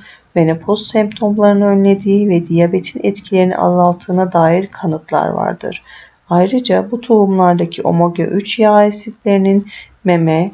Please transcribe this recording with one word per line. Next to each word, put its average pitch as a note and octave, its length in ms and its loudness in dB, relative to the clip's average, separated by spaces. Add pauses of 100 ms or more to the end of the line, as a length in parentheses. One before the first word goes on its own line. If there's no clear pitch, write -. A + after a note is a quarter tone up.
(360)
menopoz E3 520 0
semptomlarını G#3 800 0
önlediği G3 640 2
ve E3+ 180 0
diyabetin F3 560 -2
etkilerini F#3+ 540 0
azalttığına F3+ 760 0
dair E3+ 340 2
kanıtlar D#3 600 -4
vardır. - 560 -6 (460)
Ayrıca G3 600 0
bu A#3 100 -8
tohumlardaki F#3 800 0
omega E3+ 420 0
üç G3+ 360 -4
yağ G#3+ 140 4
asitlerinin G3+ 920 0 (380)
meme, E3+ 500 0